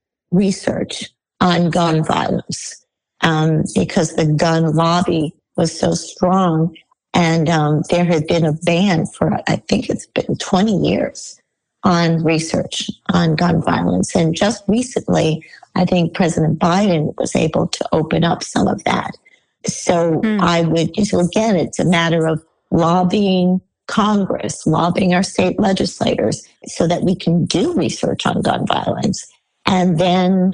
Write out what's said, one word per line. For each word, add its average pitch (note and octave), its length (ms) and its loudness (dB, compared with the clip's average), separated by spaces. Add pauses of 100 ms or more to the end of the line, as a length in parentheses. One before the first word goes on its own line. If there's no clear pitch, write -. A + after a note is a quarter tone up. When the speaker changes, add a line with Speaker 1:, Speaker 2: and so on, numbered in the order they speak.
(320)
Speaker 1:
research - 800 -2 (300)
on F3 300 2
gun D#3+ 340 0
violence, - 800 -4 (380)
um, D#3 420 2 (120)
because F3 400 -2
the D#3+ 100 0
gun E3 500 2
lobby E3 580 0 (220)
was E3 240 -2
so E3+ 140 0
strong. E3+ 840 0 (380)
And, E3 360 2
um, D3+ 400 2
there F3 140 2
had E3 240 0
been E3+ 180 2
a D3+ 80 2 (100)
ban F3 420 2
for, - 420 -2
I - 100 0 (120)
think - 200 0
it's - 180 -6
been - 300 -4
twenty G3+ 400 0
years - 600 -4 (440)
on E3+ 400 2
research - 680 -2 (240)
on E3+ 220 2
gun E3+ 260 2
violence. - 540 0
And E3 200 2
just G#3 320 -2
recently, E3+ 800 0 (300)
I F3+ 100 2
think F3 300 0
President D#3+ 440 0
Biden E3+ 580 2
was - 180 -4
able D#3+ 320 0
to - 240 -8
open D#3+ 320 0
up F3 200 0
some - 240 -2
of - 160 -4
that. - 280 -4 (540)
So E3+ 580 0
Speaker 2:
Hmm. G#3+ 180 0
Speaker 1:
I E3+ 200 2
would, E3 340 0 (100)
so F#3 140 0
again, G3+ 360 0
it's - 240 -2
a - 60 0
matter E3 420 2
of D#3+ 160 -2 (280)
lobbying F3+ 920 2 (260)
Congress, G3+ 800 -2
lobbying F3 460 2
our F#3+ 100 2
state F#3 360 -2
legislators - 880 -2 (200)
so - 220 -2
that E3 160 -2
we F3+ 120 0
can E3+ 300 0
do C4 280 0
research - 520 -2
on - 160 -2
gun - 260 -2
violence - 580 -4 (400)
and F#3 320 2
then, F#3 560 2